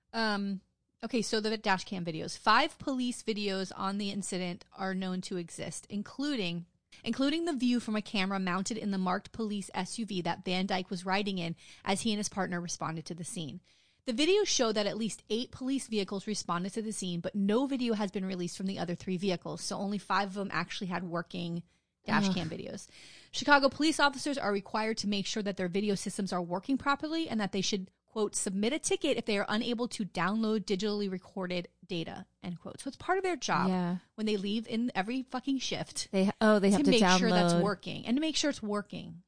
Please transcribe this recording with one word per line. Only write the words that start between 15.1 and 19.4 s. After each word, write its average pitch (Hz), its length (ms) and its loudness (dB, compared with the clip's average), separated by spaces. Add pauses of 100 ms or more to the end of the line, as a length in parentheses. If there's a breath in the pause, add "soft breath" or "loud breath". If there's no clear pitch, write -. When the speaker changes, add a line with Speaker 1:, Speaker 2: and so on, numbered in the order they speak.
Speaker 1:
eight 226 200 -2
police 262 380 -4
vehicles 202 400 -2
responded 190 460 -2
to 226 80 -4
the 220 100 -6
scene, 180 300 -4
but - 140 -6
no 208 320 4
video 247 260 0
has 208 180 0
been 190 140 -4
released 180 320 -4
from 190 80 -4
the 190 120 -2
other 170 180 -2
three 185 200 -2
vehicles, 175 460 -2